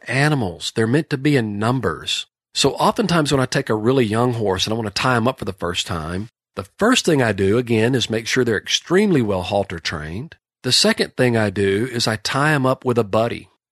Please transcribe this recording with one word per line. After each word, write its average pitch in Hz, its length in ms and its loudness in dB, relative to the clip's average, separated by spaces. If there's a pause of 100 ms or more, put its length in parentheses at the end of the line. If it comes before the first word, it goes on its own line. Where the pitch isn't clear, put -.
animals. 127 680 0
They're 113 120 2
meant 147 240 0
to 143 60 -2
be 143 180 2
in 107 240 0
numbers. 104 640 -2 (300)
So 135 200 2
oftentimes 170 560 0
when 135 100 2
I 123 40 2
take - 240 -4
a 113 60 2
really 120 300 2
young 117 280 0
horse 101 320 -2
and 104 80 -4
I 113 40 -2
want 110 100 -4
to - 140 -6
tie 127 160 2
'em 113 100 0
up 131 100 -2
for - 80 -10
the 98 80 -6
first 87 320 -6
time, 90 440 -8 (260)
the 98 120 -10 (120)
first 233 260 2
thing 147 160 2
I 110 120 2
do, 98 240 2
again, 117 360 2
is - 160 0
make 117 180 -4
sure 127 160 0
they're 113 140 0
extremely 180 640 0
well 101 220 -2
halter 95 340 -4
trained. 80 600 -10 (280)
The 127 60 0
second - 440 0
thing 123 220 2
I 107 140 2
do 101 400 0
is 117 160 -4
I 110 80 -2
tie 143 380 0
'em 135 120 0
up 131 180 0
with 120 140 0
a 120 60 2
buddy. 110 460 -2 (220)